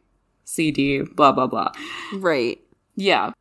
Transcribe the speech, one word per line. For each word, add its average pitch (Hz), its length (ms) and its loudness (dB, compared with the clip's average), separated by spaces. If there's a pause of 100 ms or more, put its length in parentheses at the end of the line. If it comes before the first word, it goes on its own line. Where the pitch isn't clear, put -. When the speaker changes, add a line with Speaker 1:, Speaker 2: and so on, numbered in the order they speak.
(440)
Speaker 1:
C, 160 280 -2
D, 139 300 0
blah, 143 300 4
blah, 127 160 2
blah. 113 240 -2 (420)
Speaker 2:
Right. 160 480 0 (340)
Speaker 1:
Yeah. 160 460 2